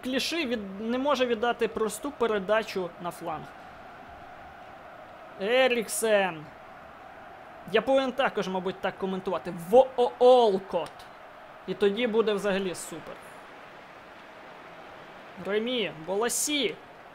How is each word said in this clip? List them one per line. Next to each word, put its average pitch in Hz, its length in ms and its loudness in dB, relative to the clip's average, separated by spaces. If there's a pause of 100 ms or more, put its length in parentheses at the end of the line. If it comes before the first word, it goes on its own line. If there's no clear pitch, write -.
Кліши 269 420 -2
від-, 208 360 -4
не 233 160 -2
може 262 280 2
віддати 233 420 0
просту 220 440 -2
передачу 208 800 0 (120)
на 175 100 -6
фланг. 156 340 -8 (2000)
Еріксен. 214 1040 4 (1300)
Я 214 100 6
повинен 269 300 4
також, 214 360 0
мабуть, 185 340 -4
так 185 160 -2
коментувати. 185 560 -4 (160)
Во-о-олкот. 240 1200 6 (760)
І 185 60 -4
тоді 208 340 4
буде 214 260 4
взагалі 190 420 0
супер. - 400 -12 (2250)
Ремі, 214 460 0 (140)
Боласі. 226 720 0 (400)